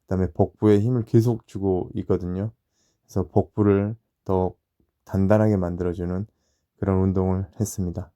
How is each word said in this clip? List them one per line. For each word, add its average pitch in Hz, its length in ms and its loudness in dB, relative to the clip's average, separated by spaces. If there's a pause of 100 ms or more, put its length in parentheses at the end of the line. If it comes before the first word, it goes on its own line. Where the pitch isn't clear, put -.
그다음에 92 300 -4
복부에 104 480 2
힘을 117 260 -2
계속 113 420 0
주고 95 480 -2
있거든요. 92 560 -4 (520)
그래서 - 260 -4
복부를 101 680 0 (280)
더 92 300 -2 (520)
단단하게 107 520 2
만들어주는 90 680 -4 (500)
그런 98 220 0
운동을 95 480 0 (120)
했습니다. 90 560 -6